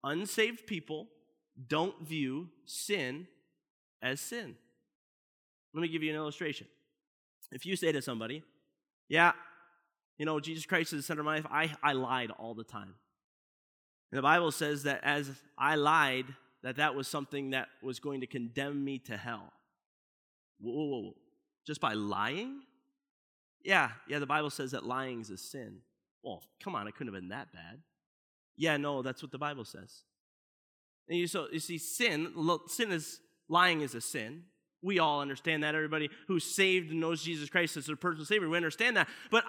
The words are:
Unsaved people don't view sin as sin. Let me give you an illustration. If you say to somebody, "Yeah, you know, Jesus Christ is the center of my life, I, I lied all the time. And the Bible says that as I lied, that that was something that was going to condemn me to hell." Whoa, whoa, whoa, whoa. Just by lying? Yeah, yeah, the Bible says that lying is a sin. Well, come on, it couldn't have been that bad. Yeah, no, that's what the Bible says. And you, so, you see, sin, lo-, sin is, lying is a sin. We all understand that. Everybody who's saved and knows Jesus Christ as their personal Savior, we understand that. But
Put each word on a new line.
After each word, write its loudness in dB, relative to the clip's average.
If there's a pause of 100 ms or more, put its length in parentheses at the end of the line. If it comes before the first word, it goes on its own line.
Unsaved 0
people -6 (580)
don't 2
view -2 (160)
sin -2 (720)
as -2
sin. -8 (1160)
Let -2
me 0
give -2
you 0
an -2
illustration. -4 (840)
If -12
you 0
say 2
to 2
somebody, -6 (640)
"Yeah, 8 (880)
you -2
know, 2
Jesus -6
Christ 2
is -4
the -8
center -4
of -2
my 2
life, -4
I, 2
I 4
lied 0
all -10
the -10
time. -12 (1160)
And -2
the -2
Bible 6
says -2
that 0
as 0 (300)
I 4
lied, 4 (300)
that -4
that 2
was -2
something -2
that 0 (140)
was -4
going -4
to -6
condemn -4
me -4
to -8
hell." -8 (1080)
Whoa, -4
whoa, -2
whoa, -2
whoa. -10 (500)
Just -6
by 2
lying? -2 (1000)
Yeah, 6 (160)
yeah, -2
the -2
Bible 2
says -4
that -4
lying -4
is -10
a -8
sin. -12 (400)
Well, -10 (180)
come -6
on, -4
it -10
couldn't -8
have -8
been -10
that -10
bad. -18 (760)
Yeah, 2
no, -2
that's -6
what -12
the -10
Bible -4
says. -18 (1080)
And 0
you, 2
so, -4
you -2
see, -6
sin, 0
lo-, 2
sin -2
is, -4 (280)
lying 6
is -4
a -6
sin. -6 (380)
We 2
all 4
understand 0
that. 2
Everybody 0 (160)
who's 2
saved 4
and 0
knows 0
Jesus -4
Christ 2
as -6
their -4
personal -2
Savior, 2
we 2
understand 2
that. 6 (220)
But 6